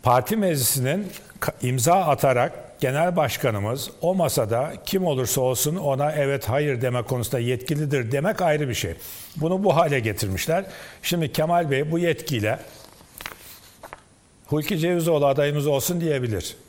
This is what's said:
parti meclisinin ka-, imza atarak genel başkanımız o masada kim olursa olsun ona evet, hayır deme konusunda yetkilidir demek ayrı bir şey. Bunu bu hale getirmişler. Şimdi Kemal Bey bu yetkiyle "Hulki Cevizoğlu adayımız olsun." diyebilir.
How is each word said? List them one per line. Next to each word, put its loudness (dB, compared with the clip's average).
parti 4
meclisinin 0
ka-, -2
imza 2
atarak 2
genel 2
başkanımız -2
o 0
masada 0
kim 0
olursa 0
olsun 0
ona 0
evet, -2
hayır 0
deme 0
konusunda -2
yetkilidir -2
demek 0
ayrı 2
bir -4
şey. -4
Bunu 0
bu 6
hale 4
getirmişler. -2
Şimdi -2
Kemal 2
Bey 0
bu 0
yetkiyle 0
"Hulki -2
Cevizoğlu 2
adayımız 2
olsun." 0
diyebilir. -2